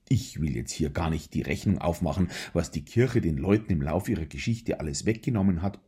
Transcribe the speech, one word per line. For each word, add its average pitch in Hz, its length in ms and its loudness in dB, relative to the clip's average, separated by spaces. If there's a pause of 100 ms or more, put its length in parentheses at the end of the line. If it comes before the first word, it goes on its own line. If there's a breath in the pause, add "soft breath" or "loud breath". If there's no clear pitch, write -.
Ich - 320 0
will 73 160 0
jetzt - 160 -6
hier 78 160 0
gar 82 220 0
nicht 78 240 -4
die - 80 0
Rechnung - 340 0
aufmachen, 85 540 0 (240 loud breath)
was 85 160 0
die 73 160 -6
Kirche 120 340 2
den 82 160 2
Leuten 98 340 2
im 82 120 2
Lauf 80 260 0
ihrer 92 160 0
Geschichte 76 560 -4
alles 73 240 -4
weggenommen 98 560 2
hat, 98 280 -4